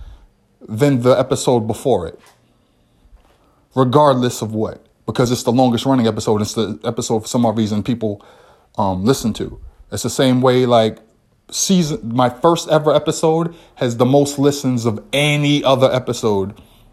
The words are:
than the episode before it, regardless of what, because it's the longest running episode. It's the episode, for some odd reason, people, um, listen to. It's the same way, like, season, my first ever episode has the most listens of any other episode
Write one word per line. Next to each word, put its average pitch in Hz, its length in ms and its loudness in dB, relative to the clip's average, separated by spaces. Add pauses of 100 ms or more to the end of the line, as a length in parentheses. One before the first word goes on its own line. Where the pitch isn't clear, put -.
(600)
than 127 420 0
the 127 100 6
episode 127 540 0
before 107 400 -2
it, - 140 -16 (1500)
regardless 131 680 2
of 110 120 -8
what, 107 300 -6 (220)
because 120 260 0
it's 120 120 -4
the 120 80 0
longest 123 340 2
running 131 200 2
episode. 107 360 -2
It's 104 120 -6
the 107 300 -4
episode, 117 360 -4
for 107 60 -14
some 120 200 0
odd 110 100 0
reason, 107 260 -2
people, 113 420 -6 (520)
um, 95 280 -2
listen 117 300 0
to. - 260 -10 (300)
It's 104 120 -8
the 117 80 -4
same 127 300 2
way, 127 260 4
like, 113 320 2 (520)
season, 156 640 -2
my 127 140 2
first - 400 2
ever 151 260 2
episode 160 600 0 (220)
has 120 200 -4
the 123 100 2
most 143 320 2
listens 135 480 0
of 107 160 -4 (100)
any 147 520 0
other 131 280 4
episode 107 680 -2 (320)